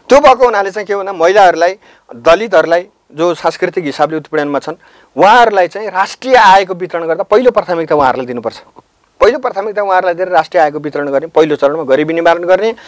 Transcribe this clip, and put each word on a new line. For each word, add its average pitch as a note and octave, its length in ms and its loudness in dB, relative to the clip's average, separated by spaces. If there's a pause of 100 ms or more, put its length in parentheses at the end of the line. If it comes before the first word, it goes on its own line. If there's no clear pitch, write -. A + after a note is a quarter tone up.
त्यो C4+ 120 6
भएको C4 240 4
हुनाले G3+ 260 -2
चाहिँ G3+ 160 -10
के G#3 60 -6
हो G3+ 100 -4
भने, F#3+ 100 -8
महिलाहरूलाई, F3+ 640 2 (400)
दलितहरूलाई E3 680 0 (300)
जो E3+ 180 -2
सांस्कृतिक E3+ 500 -4
हिसाबले D3 320 -2
उत्पीडनमा D3 420 -6
छन्, D#3 160 -8 (420)
उहाँहरूलाई G3+ 520 4
चाहिँ G#3 200 -10
राष्ट्रिय G3 460 -4
आयको G3 400 4
वितरण E3+ 320 -8
गर्दा E3 160 -2
पहिलो A#3+ 280 2
प्राथमिकता E3+ 440 -4
उहाँहरूलाई C3 320 0
दिनुपर्छ। A#2 360 -10 (580)
पहिलो A#3 180 2
प्राथमिकता G#3 440 -6
उहाँहरूलाई F#3 320 0
दिएर F#3 140 -4
राष्ट्रिय E3+ 340 0
आयको D3+ 160 -2
वितरण D3 300 -8
गर्ने, C#3 180 -2
पहिलो D#3 300 0
चरणमा D3 260 -2
गरिबी D3 320 0
निवारण E3+ 280 0
गर्ने, F#3 320 0 (140)